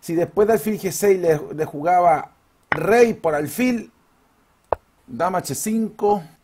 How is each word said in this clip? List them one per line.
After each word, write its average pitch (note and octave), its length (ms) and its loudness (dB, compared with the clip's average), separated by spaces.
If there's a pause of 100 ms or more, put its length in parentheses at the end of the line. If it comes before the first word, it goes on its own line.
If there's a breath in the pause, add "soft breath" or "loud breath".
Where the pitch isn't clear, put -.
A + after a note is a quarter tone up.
Si E3+ 140 -8
después F3 320 0
de A3+ 80 2
alfil G#3+ 260 -2
G F#3 120 -6
seis G3 280 2
le, D#3+ 180 2 (160)
le D3+ 100 -4
jugaba D#3+ 680 0 (400)
rey A#3 420 4
por D#3+ 220 -2
alfil, A3+ 580 -2 (1120)
dama F3 320 -4
H - 160 -8
cinco G#3 680 -2 (220)